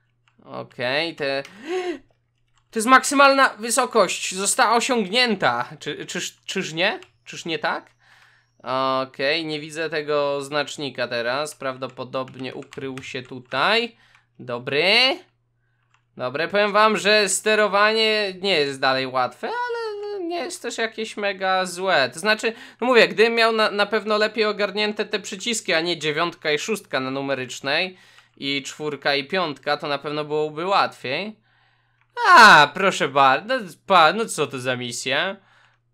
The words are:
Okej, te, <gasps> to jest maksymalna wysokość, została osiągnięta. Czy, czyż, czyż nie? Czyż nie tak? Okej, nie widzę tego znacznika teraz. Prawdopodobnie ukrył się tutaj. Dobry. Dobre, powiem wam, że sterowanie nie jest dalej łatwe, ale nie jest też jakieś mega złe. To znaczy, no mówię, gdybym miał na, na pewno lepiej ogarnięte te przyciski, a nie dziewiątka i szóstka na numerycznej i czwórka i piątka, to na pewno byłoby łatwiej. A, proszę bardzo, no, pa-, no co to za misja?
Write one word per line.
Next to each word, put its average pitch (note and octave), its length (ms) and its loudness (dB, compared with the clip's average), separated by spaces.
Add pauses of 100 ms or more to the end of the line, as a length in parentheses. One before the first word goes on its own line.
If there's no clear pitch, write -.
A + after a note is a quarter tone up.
(440)
Okej, C3 720 -6
te, C#3 280 -4 (600)
<gasps> - 680 -20
to - 80 -6
jest G#3+ 100 -2
maksymalna C4+ 600 6
wysokość, A3+ 840 0
została G#3 420 2
osiągnięta. G#3+ 920 0 (100)
Czy, D3+ 280 -10
czyż, - 380 -8
czyż D#3 280 -6
nie? G3 280 -2 (240)
Czyż - 200 -16
nie D#3+ 140 -6
tak? F#3+ 400 -6 (640)
Okej, C3 840 -2
nie D3+ 140 -6
widzę D#3 300 -8
tego D3 520 -2
znacznika C3+ 680 -6
teraz. B2 460 -4
Prawdopodobnie C3 1000 -10
ukrył C3+ 480 -12
się C3 200 -12
tutaj. E3 720 -2 (420)
Dobry. D3+ 800 0 (1000)
Dobre, C3+ 320 -4
powiem G#3 240 0
wam, G#3+ 240 4
że G3+ 320 2
sterowanie G#3+ 1120 2
nie G3 120 2
jest C#3 260 0
dalej C3 260 2
łatwe, B2+ 400 -2
ale G#4+ 800 -6
nie E4+ 120 -6
jest F4 260 -8
też B3 160 -8
jakieś A3 380 -6
mega F#3+ 500 -2
złe. F3 460 0
To D#3+ 60 -14
znaczy, G#3+ 340 0 (280)
no A3+ 60 -2
mówię, A3+ 220 8
gdybym A3 260 2
miał A3+ 180 4
na, A3 180 2
na G3+ 160 0
pewno G#3 320 0
lepiej G#3+ 260 0
ogarnięte G#3 600 -2
te G#3+ 160 -6
przyciski, G3+ 520 -6
a E3 80 2
nie E3+ 180 -4
dziewiątka D#3 540 -2
i D3 60 0
szóstka F#3+ 420 -6
na C3 100 -6
numerycznej C#3 840 -4 (400)
i C#3 260 -4
czwórka D3 520 -4
i C#3 100 -2
piątka, D3 520 -4
to D#3 120 -8
na C#3+ 100 -2
pewno D3+ 260 -6
byłoby D3+ 420 -4
łatwiej. E3+ 720 -2 (920)
A, G3+ 460 10
proszę F#3 340 0
bardzo, C#3+ 500 4
no, - 20 -4 (260)
pa-, E3+ 260 6
no A3 120 -2
co D#3 220 -4
to C3 120 -10
za B2+ 180 -4
misja? C3 600 -4 (560)